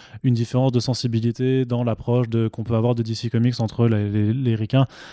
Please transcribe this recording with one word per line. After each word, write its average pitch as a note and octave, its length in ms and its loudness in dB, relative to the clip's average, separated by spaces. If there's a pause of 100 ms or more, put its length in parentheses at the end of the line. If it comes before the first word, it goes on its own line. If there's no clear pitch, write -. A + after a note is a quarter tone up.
(240)
une B2+ 100 4
différence B2 380 0
de B2 80 2
sensibilité B2 840 0
dans A#2+ 180 -2
l'approche A#2+ 460 0
de, A2+ 180 0
qu'on A2 160 -8
peut A2+ 120 -2
avoir A#2 200 2
de A#2 80 0
D A2+ 120 -6
C A#2 140 -6
Comics A#2 300 2
entre A#2 280 2
les, G#2 220 0
les, G#2 240 0
les B2 220 0
ricains A#2 320 2 (260)